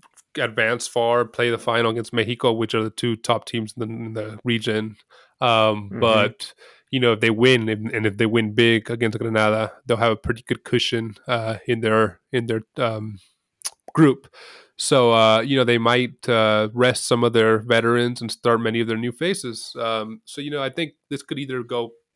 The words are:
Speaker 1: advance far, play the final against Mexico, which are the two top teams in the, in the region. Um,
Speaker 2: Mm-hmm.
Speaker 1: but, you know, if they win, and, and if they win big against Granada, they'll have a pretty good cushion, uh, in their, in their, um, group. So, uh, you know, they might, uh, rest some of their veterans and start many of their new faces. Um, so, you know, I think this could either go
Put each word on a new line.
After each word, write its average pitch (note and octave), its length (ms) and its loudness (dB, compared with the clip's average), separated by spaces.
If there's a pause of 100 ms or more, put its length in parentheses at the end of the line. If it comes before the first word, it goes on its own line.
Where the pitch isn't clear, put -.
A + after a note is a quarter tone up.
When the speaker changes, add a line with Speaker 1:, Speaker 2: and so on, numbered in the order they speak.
(380)
Speaker 1:
advance A#2 500 -2
far, A#2+ 380 0
play A#2+ 240 -2
the A#2 80 0
final A#2 340 0
against A2+ 220 -6
Mexico, A#2 400 0
which A2+ 220 -4
are A2 80 0
the A2 80 -4
two A#2 240 -4
top A2+ 300 -2
teams A2+ 320 -6
in - 100 -10
the, A2+ 80 -10 (100)
in A2+ 80 -10
the G#2+ 300 -10
region. A2 540 -2 (440)
Um, A2 480 2
Speaker 2:
Mm-hmm. G#2+ 100 -8
Speaker 1:
but, A2 540 0 (380)
you C3 100 0
know, A#2+ 120 4
if G#2+ 60 -4
they A2+ 120 2
win, A#2 380 4
and, A2 220 -4
and A2+ 140 -2
if G2+ 120 -2
they A2+ 100 4
win A2 260 0
big A2+ 360 4
against A2+ 300 -2
Granada, A2 540 0 (120)
they'll A#2 120 0
have A2+ 160 2
a - 20 -4
pretty - 320 -6
good - 160 -4
cushion, A2+ 520 -2 (120)
uh, A2+ 300 -2 (100)
in A#2 140 0
their, A2 380 2 (120)
in A#2+ 160 -2
their, A2+ 140 -2 (160)
um, A2 420 -4 (760)
group. D3+ 340 4 (500)
So, B2 340 2
uh, A2 300 6
you C3+ 160 0
know, B2+ 60 4
they A#2+ 160 2
might, A#2+ 500 0
uh, G#2+ 440 2
rest B2 340 2
some A#2+ 160 2
of A#2 100 2
their A2 260 4
veterans A#2+ 640 0
and A#2 100 -8
start A#2 300 0
many A2+ 180 -2
of A2+ 80 -2
their A2+ 100 -2
new A#2+ 140 -4
faces. D#3 680 -8
Um, A2 460 -6
so, - 160 -18
you C#3+ 120 -10
know, D3 120 -6
I C3+ 60 -4
think D3+ 240 -8 (160)
this C#3+ 140 -10
could - 160 -10
either C3 240 -8
go A#2+ 280 -6 (240)